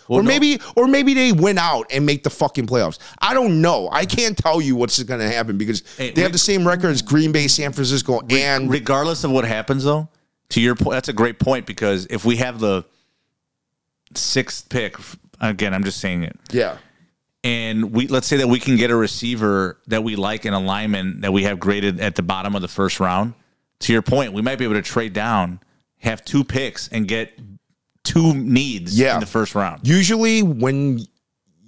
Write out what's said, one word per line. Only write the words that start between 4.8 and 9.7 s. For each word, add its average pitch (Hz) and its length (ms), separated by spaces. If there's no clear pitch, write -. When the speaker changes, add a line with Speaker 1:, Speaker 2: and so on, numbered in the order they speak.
Speaker 2:
gonna 113 260
happen 113 300
because 107 240
Speaker 1:
Hey, 127 160
Speaker 2:
they 160 80
have 180 80
Speaker 1:
re- 180 40
Speaker 2:
the 175 60
same 185 300
record 180 220
as 135 120
Green 156 300
Bay, 147 160
San 143 240
Francisco, 131 480
Speaker 1:
re-, 135 120
Speaker 2:
and 135 280
Speaker 1:
regardless 143 540
of 147 80
what 131 140
happens, 113 380